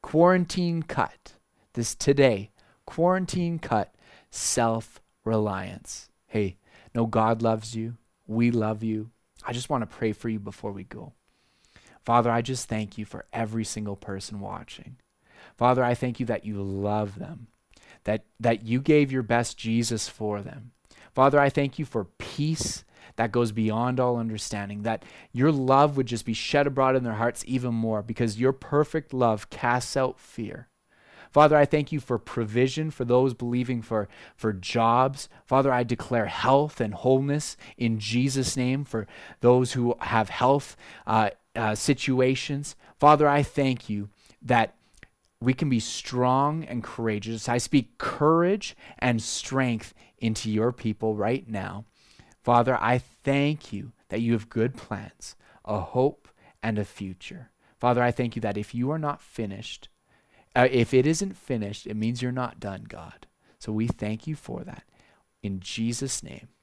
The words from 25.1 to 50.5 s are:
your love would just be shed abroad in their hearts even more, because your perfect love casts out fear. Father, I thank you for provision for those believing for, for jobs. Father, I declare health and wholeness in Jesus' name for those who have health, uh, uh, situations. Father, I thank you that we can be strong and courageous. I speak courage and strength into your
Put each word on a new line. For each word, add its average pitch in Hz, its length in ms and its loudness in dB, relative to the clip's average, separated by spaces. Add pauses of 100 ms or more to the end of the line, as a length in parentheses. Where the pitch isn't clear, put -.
your 135 200 4
love 139 440 4
would 131 100 0
just 113 200 -6
be 117 80 -2
shed 143 340 2
abroad 131 300 2
in 123 80 0
their 117 80 -4
hearts 117 340 -2
even 123 260 -2
more, 113 280 -2
because 113 400 -2
your 131 100 4
perfect 147 640 -2
love 117 360 2
casts 123 460 0
out 131 240 -2
fear. - 480 -12 (640)
Father, 151 240 8
I 147 80 8
thank 147 300 0
you 143 80 -4
for 120 160 -2
provision 127 720 -2
for 127 140 -6
those 127 280 4
believing 120 480 -2
for, 110 280 -2 (260)
for 110 160 -2
jobs. 117 800 2 (160)
Father, 135 260 4
I 123 120 2
declare 117 420 -2
health 135 560 2
and 104 120 -2
wholeness 139 600 0 (220)
in 113 220 0
Jesus' 127 580 0
name 131 260 -2
for 110 240 -6 (320)
those 123 340 6
who 120 280 0
have 110 260 2
health, 139 480 2 (320)
uh, 107 220 4 (260)
uh, 107 200 -2
situations. 131 1000 0 (240)
Father, 147 300 8
I 143 140 4
thank 135 460 -2
you 101 200 -6 (320)
that 113 340 2 (640)
we 123 140 2
can 147 160 -2
be 123 100 2
strong 131 840 0
and 120 180 -8
courageous. 110 640 -6
I 123 120 2
speak - 380 0
courage 170 800 0 (240)
and 120 220 2
strength 123 720 -4 (240)
into 110 320 -2
your 107 240 0